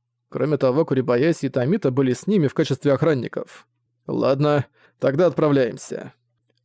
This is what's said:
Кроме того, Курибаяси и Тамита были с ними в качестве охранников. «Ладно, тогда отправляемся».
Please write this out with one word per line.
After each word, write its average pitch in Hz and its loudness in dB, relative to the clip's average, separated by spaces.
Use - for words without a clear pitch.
Кроме 135 -2
того, 135 2
Курибаяси 131 0
и - -2
Тамита 135 0
были 127 0
с - -8
ними 185 2
в - -2
качестве 143 0
охранников. 135 -2
«Ладно, 139 0
тогда 143 2
отправляемся». 139 -2